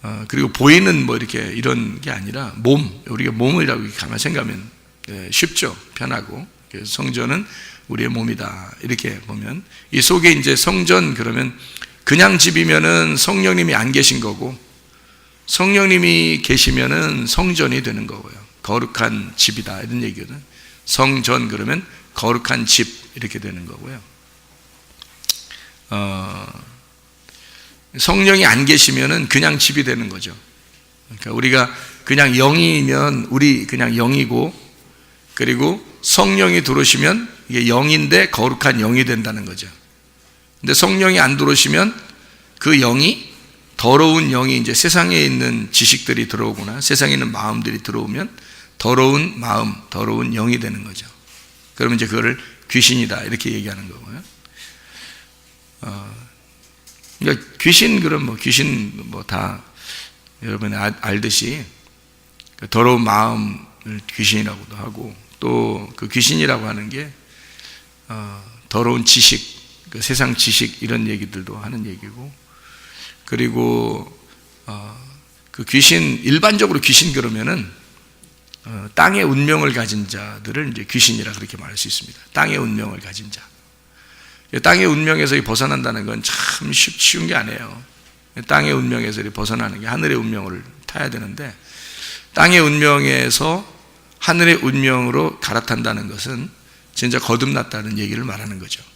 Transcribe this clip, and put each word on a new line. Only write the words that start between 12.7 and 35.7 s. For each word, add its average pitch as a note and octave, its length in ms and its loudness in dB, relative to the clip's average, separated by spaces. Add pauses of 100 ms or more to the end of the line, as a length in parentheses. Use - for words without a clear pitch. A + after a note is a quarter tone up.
성령님이 F#3 580 2
안 A2+ 180 2
계신 C3+ 280 4
거고 A2+ 380 -8 (880)
성령님이 F3 960 2
계시면은 C3+ 840 0
성전이 C#3 560 0
되는 A2 240 -6
거고요. G#2+ 280 -14 (280)
거룩한 A2+ 720 -4
집이다 G#2 460 -2
이런 A#2+ 200 -6
얘기거든. A#2 380 -10 (440)
성전 B2+ 640 0
그러면 A#2+ 360 -4 (300)
거룩한 A#2+ 520 -2
집 G#2+ 220 2 (260)
이렇게 A2 240 -10
되는 F#2 280 -12
거고요. A2 340 -16 (1900)
어, G2 560 -8 (1500)
성령이 F#3+ 460 4
안 B2 200 6
계시면은 C#3+ 640 4
그냥 D3 300 2
집이 C#3+ 260 2
되는 A#2+ 240 -2
거죠. F#2 260 -12 (720)
그러니까 A2 240 -12
우리가 B2+ 420 2 (300)
그냥 C#3 280 4
영이면 C#3 960 2
우리 C#3 360 4
그냥 A#2+ 280 -2
영이고 B2 600 0 (800)
그리고 C3 500 0 (180)